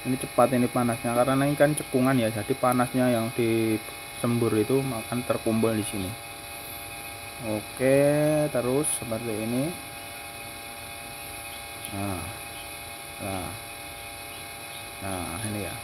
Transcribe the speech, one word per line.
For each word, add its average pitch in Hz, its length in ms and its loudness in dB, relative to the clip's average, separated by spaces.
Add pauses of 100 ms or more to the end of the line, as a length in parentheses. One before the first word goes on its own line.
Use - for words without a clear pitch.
Ini 127 160 2
cepat 120 360 4
ini 123 120 6
panasnya 120 480 2
karena 131 280 6
ini 147 120 4
kan 147 200 6
cekungan 131 440 4
ya, 110 120 4
jadi 110 280 0
panasnya 127 520 4
yang 113 240 2
disembur 113 1200 2
itu 123 280 4
akan 120 400 -2
terkumpul 113 480 2
di 107 160 2
sini. 95 240 -4 (1400)
Oke, 143 1040 4
terus 127 360 2 (120)
seperti 117 320 -4 (160)
ini. 123 160 0 (2250)
Nah, 98 280 -2 (1000)
nah, 95 240 -4 (1600)
nah 92 240 -4 (240)
ini 104 160 -2
ya 80 160 -6